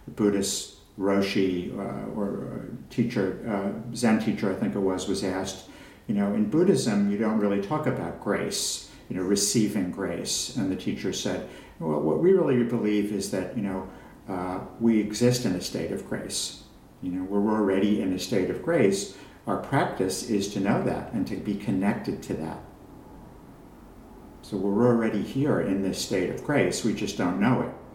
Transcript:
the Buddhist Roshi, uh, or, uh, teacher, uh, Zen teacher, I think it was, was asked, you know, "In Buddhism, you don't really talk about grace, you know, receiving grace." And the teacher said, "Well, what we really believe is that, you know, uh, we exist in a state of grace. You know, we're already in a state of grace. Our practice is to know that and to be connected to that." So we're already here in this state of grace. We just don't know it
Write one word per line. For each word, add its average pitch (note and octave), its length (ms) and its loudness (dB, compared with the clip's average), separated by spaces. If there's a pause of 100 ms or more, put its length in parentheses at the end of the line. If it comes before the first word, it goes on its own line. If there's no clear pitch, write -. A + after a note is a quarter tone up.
the - 60 -14
Buddhist - 640 0 (240)
Roshi, G2 800 2
uh, G#2+ 420 -6
or, - 280 -4
uh, - 280 -10 (140)
teacher, - 580 0
uh, G2+ 480 -4
Zen A2 240 4
teacher, G2+ 320 0
I F#2 40 -2
think G2+ 200 -2
it G#2 40 -2
was, F#2 280 0
was F#2+ 160 0
asked, F#2+ 460 -4 (380)
you G#2+ 80 0
know, G2+ 180 2
"In G#2+ 160 2
Buddhism, B2+ 600 4
you G2+ 80 0
don't A2 220 2
really G2+ 220 2
talk D3+ 260 -2
about E2+ 340 -2
grace, - 680 -4 (180)
you F2+ 60 -6
know, F2+ 80 -2
receiving G2+ 680 2
grace." F2 680 -4
And F#2+ 120 2
the F#2+ 60 0
teacher F#2+ 380 -2
said, F2+ 340 -4 (320)
"Well, - 220 0
what - 180 2
we F3+ 140 8
really C#3+ 300 4
believe G#2 500 0
is F#2+ 180 -4
that, F#2 240 -4
you G#2 80 -2
know, F#2+ 260 -4 (380)
uh, F#2 320 -4 (220)
we A2+ 180 6
exist A#2+ 460 2
in G2 80 0
a F2+ 80 -4
state - 320 -4
of - 160 -8
grace. - 540 -6 (380)
You F2+ 100 -4
know, F#2 120 -4
we're G2+ 260 0
already G2+ 520 2
in F#2+ 100 0
a F2+ 80 -2
state F#2+ 300 0
of - 140 -6
grace. C3+ 520 2 (320)
Our G2 100 0
practice - 720 0
is G2+ 240 0
to G#2+ 60 -2
know G2 240 2
that - 300 -2
and G2 140 0
to G2+ 100 -6
be G#2 180 -4
connected G2+ 680 -2
to - 100 -6
that." D#2+ 260 -6 (1800)
So - 160 -8
we're G2+ 300 4
already A2 340 4
here C3 400 0
in G2 220 0
this F2+ 200 -2
state - 260 0
of - 140 -8
grace. G#2 400 2
We G#2+ 100 2
just - 240 -4
don't F#2 220 0
know G#2+ 220 4
it D#2 100 -6 (240)